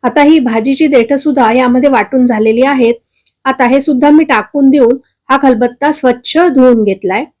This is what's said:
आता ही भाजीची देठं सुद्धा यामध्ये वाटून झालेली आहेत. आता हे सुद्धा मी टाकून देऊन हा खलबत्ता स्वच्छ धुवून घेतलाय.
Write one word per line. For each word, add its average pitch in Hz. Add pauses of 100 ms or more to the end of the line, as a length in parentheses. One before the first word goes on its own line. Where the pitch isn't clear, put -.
आता 262
ही 302
भाजीची 247
देठं 262
सुद्धा 262
यामध्ये 254
वाटून 254
झालेली 226
आहेत. 262 (500)
आता 269
हे 262
सुद्धा 277
मी 302
टाकून 277
देऊन 262 (320)
हा 269
खलबत्ता 247
स्वच्छ 254
धुवून 254
घेतलाय. 202 (160)